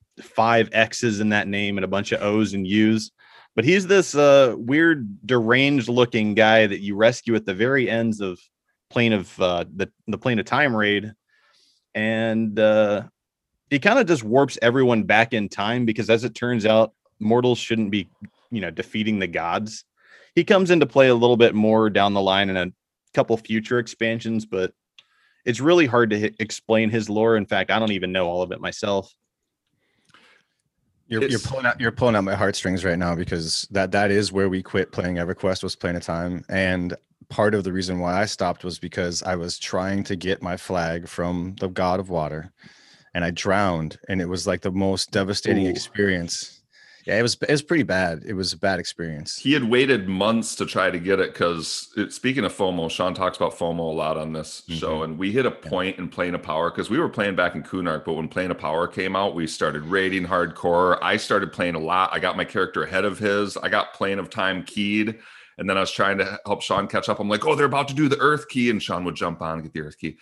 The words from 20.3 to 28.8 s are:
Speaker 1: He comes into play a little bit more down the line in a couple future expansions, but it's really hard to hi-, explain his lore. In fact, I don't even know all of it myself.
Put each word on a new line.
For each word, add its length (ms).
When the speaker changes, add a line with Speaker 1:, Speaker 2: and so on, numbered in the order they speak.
Speaker 1:
He 100
comes 260
into 140
play 240
a 60
little 240
bit 160
more 340
down 240
the 80
line 300
in 80
a 120
couple 240
future 400
expansions, 680
but 300
it's 140
really 260
hard 240
to 100
hi-, 100
explain 500
his 180
lore. 300
In 80
fact, 240
I 80
don't 140
even 200
know 160
all 140
of 100
it 80
myself. 500